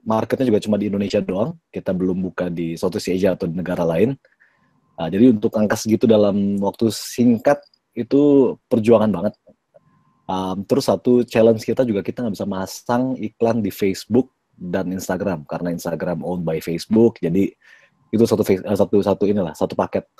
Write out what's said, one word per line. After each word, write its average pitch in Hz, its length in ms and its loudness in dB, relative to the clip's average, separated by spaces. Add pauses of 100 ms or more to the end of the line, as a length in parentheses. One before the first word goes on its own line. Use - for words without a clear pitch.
marketnya 110 480 0
juga 104 80 4
cuma 104 160 0
di 101 160 -2
Indonesia 101 320 0
doang. 98 320 -4 (160)
Kita 92 240 -6
belum 90 240 -2
buka 90 320 -6
di 82 240 -4
Southeast 87 400 -4
Asia 92 240 2
atau 95 80 -4
di 80 80 -6
negara 87 320 -2
lain. 98 320 2 (800)
Ah, 82 80 -4
jadi 104 240 6
untuk 107 240 0
angka 107 240 0
segitu 113 320 0
dalam 101 480 2
waktu 98 320 -2
singkat 123 720 0 (320)
itu 139 720 4
perjuangan 110 480 4
banget. 92 240 -4 (880)
Em, 95 400 -6
terus 127 240 0
satu 123 320 2
challenge 113 400 2
kita 123 240 0
juga, 101 160 -2
kita 117 240 -6
nggak 104 160 -6
bisa 98 60 -4
masang 120 760 -4
iklan 113 400 -2
di 98 80 -2
Facebook 101 640 -2 (240)
dan 90 320 -4
Instagram 92 560 -6
karena 85 240 -6
Instagram 85 560 -6
owned 90 160 -6
by 80 160 -4
Facebook. 107 640 0
Jadi 90 320 0 (560)
itu 110 160 4
satu 104 160 0
face-, 95 240 0
eh, 101 80 -2
satu, 101 240 2
satu 98 320 2
inilah, 92 240 -2
satu 87 240 -4
paket. 92 420 -4